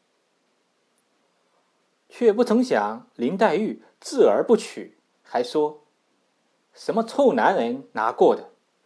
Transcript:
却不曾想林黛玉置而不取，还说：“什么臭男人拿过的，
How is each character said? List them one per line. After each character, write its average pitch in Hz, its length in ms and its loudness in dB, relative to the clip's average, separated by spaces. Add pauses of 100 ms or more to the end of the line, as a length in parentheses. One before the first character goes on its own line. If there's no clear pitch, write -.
(2000)
却 233 200 2
不 233 140 2
曾 240 180 2
想 113 520 -4
林 147 240 -4
黛 185 180 2
玉 190 260 -6 (160)
置 240 300 0
而 104 160 2
不 233 100 2
取， - 440 -6 (240)
还 123 200 -4
说 151 420 -4 (920)
：“什 - 200 -8
么 226 80 -2
臭 233 300 0
男 139 240 2
人 127 360 -6
拿 113 200 -4
过 135 240 4
的， - 140 -14 (360)